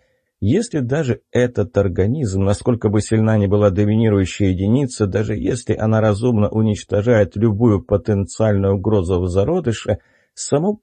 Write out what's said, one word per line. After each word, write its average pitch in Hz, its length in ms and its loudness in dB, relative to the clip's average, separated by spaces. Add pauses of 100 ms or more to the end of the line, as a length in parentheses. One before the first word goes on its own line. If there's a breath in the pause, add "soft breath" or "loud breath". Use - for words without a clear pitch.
(380)
Если 160 400 -2
даже 127 440 -2 (100)
этот 120 440 0
организм, 98 680 0
насколько 104 460 0
бы 104 100 0
сильна 110 380 0
ни 101 100 2
была 104 220 4
доминирующая 104 800 2
единица, 107 580 0
даже 107 260 -2
если 117 400 -4
она 110 260 0
разумно 107 480 2
уничтожает 107 840 0
любую 104 480 2
потенциальную 101 920 0
угрозу 95 440 0
в 92 60 -2
зародыше, 107 720 -2 (340 soft breath)
само 180 500 -4